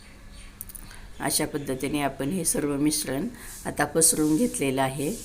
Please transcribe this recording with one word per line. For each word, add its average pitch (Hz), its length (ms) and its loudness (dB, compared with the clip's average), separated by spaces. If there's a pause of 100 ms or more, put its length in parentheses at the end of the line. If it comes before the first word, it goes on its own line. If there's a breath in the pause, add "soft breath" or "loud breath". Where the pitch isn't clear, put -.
(1200 loud breath)
अशा 143 260 2
पद्धतीने 143 540 -2
आपण 139 280 0
हे 180 160 0
सर्व 143 320 2
मिश्रण 147 520 2 (380 loud breath)
आता 147 180 0
पसरवून 156 520 4
घेतलेलं 139 460 2
आहे. 139 320 0 (100)